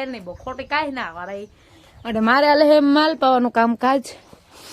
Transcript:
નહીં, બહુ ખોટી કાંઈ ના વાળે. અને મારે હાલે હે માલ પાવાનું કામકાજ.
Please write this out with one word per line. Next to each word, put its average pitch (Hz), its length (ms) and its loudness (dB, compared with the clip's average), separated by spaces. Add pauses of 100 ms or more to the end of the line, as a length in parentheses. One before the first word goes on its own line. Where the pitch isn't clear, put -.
નહીં, 240 220 -14
બહુ 175 160 -14
ખોટી 262 240 -12
કાંઈ 285 320 -4
ના 196 180 -10
વાળે. 202 300 -14 (580)
અને 226 140 -4
મારે 254 280 2
હાલે 294 240 4
હે 302 60 6 (180)
માલ 311 200 2
પાવાનું 254 360 2
કામકાજ. 233 520 0 (680)